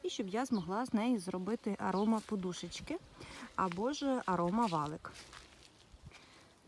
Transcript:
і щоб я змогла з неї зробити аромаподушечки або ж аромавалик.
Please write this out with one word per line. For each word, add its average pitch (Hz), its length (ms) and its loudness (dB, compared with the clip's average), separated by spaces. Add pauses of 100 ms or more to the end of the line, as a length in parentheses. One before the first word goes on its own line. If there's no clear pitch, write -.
і 370 60 -2
щоб 214 180 -2
я 220 180 0
змогла 202 400 0
з - 80 -4
неї 233 240 4
зробити 190 600 -2
аромаподушечки 202 1160 0 (580)
або 190 380 2
ж 269 320 2
аромавалик. 175 880 2 (1600)